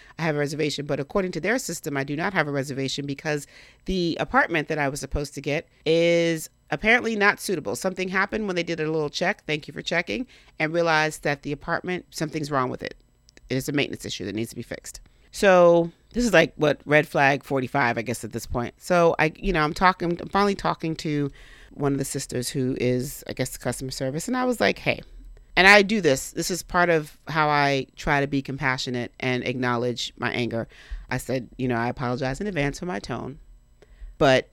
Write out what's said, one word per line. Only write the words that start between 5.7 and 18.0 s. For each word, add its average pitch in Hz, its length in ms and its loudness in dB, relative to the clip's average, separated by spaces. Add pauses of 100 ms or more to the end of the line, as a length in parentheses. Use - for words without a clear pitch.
is 165 640 2 (220)
apparently 226 460 2
not 202 220 4
suitable. - 380 -4
Something 185 320 -4
happened 202 380 -2
when 185 100 -2
they 175 60 0
did 170 180 -4
a 156 100 -2
little 156 200 -2
check, - 360 -4
thank 151 220 -4
you - 60 -14
for - 80 -12
checking, 196 440 -4 (320)
and 156 140 -2
realized 160 520 2
that 143 180 -2
the 143 100 -6
apartment, 170 580 -6
something's 156 400 -6
wrong 131 200 0
with 123 120 -8
it. - 120 -8 (560)
It 127 60 -2
is 131 120 -4
a 147 40 -2
maintenance 139 340 -2
issue - 180 -8
that 95 100 -6
needs 113 160 -4
to - 60 -16
be 120 60 -10
fixed. - 380 -14 (320)
So 170 600 6 (200)
this 233 120 -2
is 226 80 0
like, 170 240 6
what, 151 300 2
red 151 200 4
flag 143 380 2
forty-five, 127 540 0
I 117 40 -2